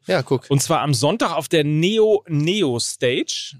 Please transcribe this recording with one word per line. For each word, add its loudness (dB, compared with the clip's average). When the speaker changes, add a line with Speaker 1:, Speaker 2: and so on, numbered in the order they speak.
Speaker 1:
Ja, 0
guck. -2
Speaker 2:
Und 2
zwar 0
am 0
Sonntag 0
auf -4
der 2
Neo 2
Neo 0
Stage. -4